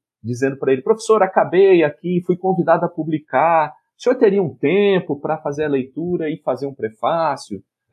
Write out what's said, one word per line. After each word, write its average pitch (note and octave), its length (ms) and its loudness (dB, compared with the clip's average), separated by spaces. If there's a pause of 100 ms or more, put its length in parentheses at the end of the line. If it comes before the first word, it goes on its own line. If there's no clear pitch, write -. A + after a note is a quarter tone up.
(240)
dizendo B2 340 -4
pra C3+ 160 0
ele: C3 80 -2
professor, A3 400 0
acabei F#3 600 4
aqui, F3 420 -2
fui F3+ 100 0
convidado E3+ 480 0
a E3+ 60 0
publicar, D#3 840 -2 (240)
o - 60 -20
senhor B3 140 0
teria G3+ 260 4
um D3 140 -4
tempo F#3 640 0
pra D#3 180 -4
fazer D3+ 280 -6
a - 40 -2
leitura D#3 600 -4
e D#3 120 -10
fazer C3 220 -4
um C#3 80 -8
prefácio? C3 880 -4 (320)